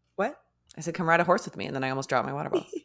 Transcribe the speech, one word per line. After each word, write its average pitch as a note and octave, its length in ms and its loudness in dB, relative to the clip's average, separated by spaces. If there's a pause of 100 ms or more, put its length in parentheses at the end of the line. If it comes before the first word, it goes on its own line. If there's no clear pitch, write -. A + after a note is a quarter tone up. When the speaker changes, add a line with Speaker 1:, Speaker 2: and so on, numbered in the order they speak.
(140)
Speaker 1:
What? A#3+ 260 -4 (360)
Speaker 2:
I D#3+ 40 -10
said, D#3+ 140 -6
"Come E3 140 -2
ride E3+ 100 8
a E3+ 60 4
horse F3+ 200 4
with - 120 -12
me," G2 100 -6
and C#3+ 80 -6
then C3 80 -4
I C3 80 -2
almost C3+ 180 -4
dropped B2 180 2
my C3+ 60 -4
water D3 160 -4
bottle. - 180 -2 (180)